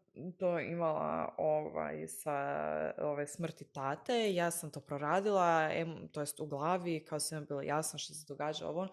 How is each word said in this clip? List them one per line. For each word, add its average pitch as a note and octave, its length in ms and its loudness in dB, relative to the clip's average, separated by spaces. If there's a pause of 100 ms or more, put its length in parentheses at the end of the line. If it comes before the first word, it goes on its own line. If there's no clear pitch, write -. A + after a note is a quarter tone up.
(320)
to F3 280 0
imala, D#3 760 0
ovaj, D#3 720 0
sa, D3+ 260 -4 (640)
ove, D3 280 0
smrti D#3+ 380 -6
tate, F#3+ 720 0
ja E3+ 160 4
sam D#3+ 200 -6
to C#3+ 100 -10
proradila, E3 880 4
em, D#3+ 380 -2
to D3+ 120 -6
jest - 200 -4
u D#3 60 -4
glavi, D#3+ 580 0
kao D3+ 160 -4
sve D#3 180 -4
mi D3+ 40 -6
je D3 40 -10
bilo C#3 160 -4
jasno D3+ 360 -2
što - 160 -10
se D3+ 120 -12
događa, D3+ 420 -4
ovo, F3+ 240 -2